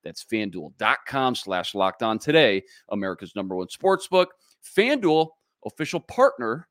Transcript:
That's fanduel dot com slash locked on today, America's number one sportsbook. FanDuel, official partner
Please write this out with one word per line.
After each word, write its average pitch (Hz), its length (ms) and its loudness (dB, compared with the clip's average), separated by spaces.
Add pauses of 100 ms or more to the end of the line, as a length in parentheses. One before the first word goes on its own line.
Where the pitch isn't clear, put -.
That's 82 200 -16
fanduel 92 540 -6
dot 110 300 0
com 131 260 0
slash 92 400 -4
locked 95 300 0
on 110 160 -2
today, 139 420 4 (280)
America's 95 460 -6
number 95 200 -6
one 92 120 -4
sportsbook. 185 600 0 (500)
FanDuel, 190 520 2 (360)
official - 340 -6
partner 147 720 0